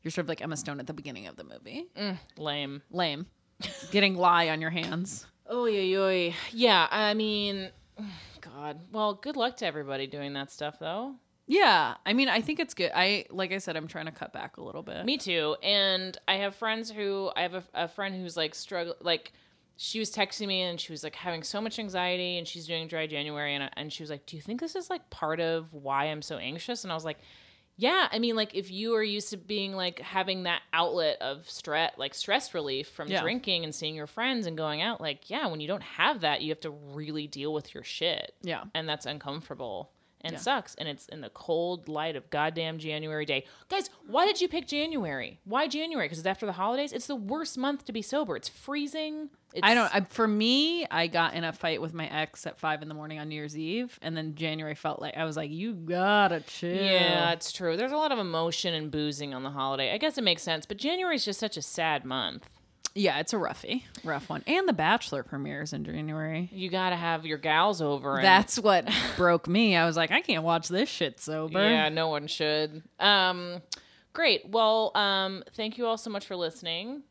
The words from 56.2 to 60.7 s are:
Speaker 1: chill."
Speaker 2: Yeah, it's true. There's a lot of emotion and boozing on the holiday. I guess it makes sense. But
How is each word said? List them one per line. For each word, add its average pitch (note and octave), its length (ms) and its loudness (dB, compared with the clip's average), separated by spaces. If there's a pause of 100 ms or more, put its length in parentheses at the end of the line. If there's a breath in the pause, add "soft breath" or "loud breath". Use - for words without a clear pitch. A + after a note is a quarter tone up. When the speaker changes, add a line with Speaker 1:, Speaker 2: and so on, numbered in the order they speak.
Speaker 1:
chill." F3 360 -6
Speaker 2:
Yeah, F3+ 560 6
it's E3 200 -4
true. E3+ 240 0
There's B3+ 160 0
a D4 40 0
lot D#4 160 2
of A#3+ 60 2
emotion E3+ 560 0
and D#3 160 -4
boozing D3 420 -2
on C3 120 -6
the C#3 60 -4
holiday. C3+ 440 0
I A3+ 40 0
guess D4+ 200 0
it B3 60 -2
makes F3 180 4
sense. D#3+ 240 -2
But G3+ 100 -6